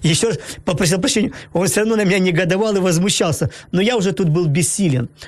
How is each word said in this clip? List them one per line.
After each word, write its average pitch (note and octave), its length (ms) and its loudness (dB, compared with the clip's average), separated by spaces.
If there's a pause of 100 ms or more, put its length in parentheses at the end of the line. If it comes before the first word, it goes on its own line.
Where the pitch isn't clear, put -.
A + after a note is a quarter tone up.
еще E3+ 260 2
раз F#3 120 -2 (260)
попросил F#3 340 0
прощения. - 320 0 (220)
Он F3+ 140 0
все G3+ 140 0
равно A3 140 2
на G#3+ 80 2
меня G3 160 2
негодовал F#3 560 0
и G3 40 2
возмущался. F3+ 680 0 (220)
Но F3+ 100 2
я A#3+ 140 2
уже G3 160 0
тут F#3+ 160 0
был E3+ 180 2
бессилен. D3 600 0 (200)